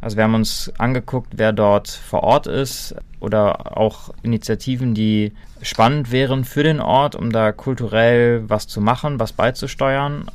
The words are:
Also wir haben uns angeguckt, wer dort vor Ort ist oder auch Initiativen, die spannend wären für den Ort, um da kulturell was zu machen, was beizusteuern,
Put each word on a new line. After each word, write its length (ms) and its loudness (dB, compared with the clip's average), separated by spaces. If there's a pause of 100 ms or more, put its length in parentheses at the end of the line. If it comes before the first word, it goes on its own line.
Also 160 -6
wir 60 4
haben 100 4
uns 420 -2
angeguckt, 600 -2
wer 180 2
dort 340 4
vor 340 -6
Ort 240 4
ist 480 -4 (240)
oder 600 0
auch 320 0 (120)
Initiativen, 720 -2
die 380 2 (300)
spannend 500 2
wären 320 2
für 180 -2
den 180 2
Ort, 360 2
um 160 -4
da 200 2
kulturell 960 2
was 200 -2
zu 140 -4
machen, 360 0
was 140 -4
beizusteuern, 1040 -2